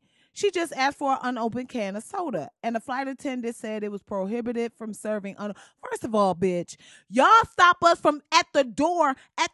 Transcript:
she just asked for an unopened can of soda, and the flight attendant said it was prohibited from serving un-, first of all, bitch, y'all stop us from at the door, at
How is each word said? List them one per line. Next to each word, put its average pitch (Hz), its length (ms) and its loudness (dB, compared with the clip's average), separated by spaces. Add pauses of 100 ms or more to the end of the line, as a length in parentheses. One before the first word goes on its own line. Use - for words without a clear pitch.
(340)
she - 160 -2
just 339 220 -2
asked 262 260 -2
for 269 140 -2
an 262 120 0
unopened 247 440 -4
can 202 300 -6
of 220 60 -12
soda, 294 480 -8 (120)
and 233 100 -4
the 226 60 -4
flight 269 300 -6
attendant 254 440 -6
said 214 300 -8
it 208 80 -6
was 202 100 -10
prohibited 233 760 -4
from 220 160 -12
serving 202 440 -8
un-, 208 160 -8 (360)
first 466 160 -8
of 220 100 -2
all, 202 180 4
bitch, 175 440 -4 (320)
y'all 254 180 4 (240)
stop 359 320 4
us 339 160 6
from 294 220 2 (120)
at 339 200 4
the 285 100 4
door, 294 500 0 (240)
at 330 160 0